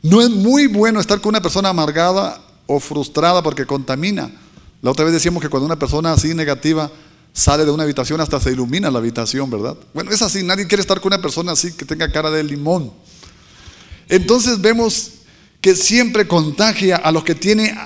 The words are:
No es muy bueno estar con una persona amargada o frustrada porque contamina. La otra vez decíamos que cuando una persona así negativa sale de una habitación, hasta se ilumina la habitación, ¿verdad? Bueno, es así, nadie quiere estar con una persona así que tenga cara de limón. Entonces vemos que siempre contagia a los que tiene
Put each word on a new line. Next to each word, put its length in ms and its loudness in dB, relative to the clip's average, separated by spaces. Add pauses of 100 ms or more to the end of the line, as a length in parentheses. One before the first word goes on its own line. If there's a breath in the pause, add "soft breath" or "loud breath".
No 180 6
es 80 4
muy 380 4
bueno 340 2
estar 180 0
con 120 0
una 100 0
persona 280 0
amargada 720 0 (260)
o 120 0
frustrada 640 0
porque 220 -2
contamina. 680 -4 (500 loud breath)
La 100 0
otra 120 0
vez 100 2
decíamos 280 0
que 80 -6
cuando 160 0
una 140 -2
persona 340 0
así 200 0
negativa 560 -2 (440 loud breath)
sale 320 2
de 60 4
una 120 0
habitación, 380 -2
hasta 180 -2
se 140 0
ilumina 360 -2
la 100 0
habitación, 500 -4
¿verdad? 260 -4 (180)
Bueno, 180 -6
es 100 0
así, 220 -2
nadie 220 -2
quiere 160 0
estar 200 0
con 100 0
una 100 -2
persona 300 -4
así 220 -2
que 100 -12
tenga 260 -4
cara 220 -2
de 120 -2
limón. 500 -4 (1120 loud breath)
Entonces 540 0
vemos 500 0 (480 soft breath)
que 160 4
siempre 520 2
contagia 680 2
a 140 2
los 120 0
que 100 0
tiene 420 0 (100)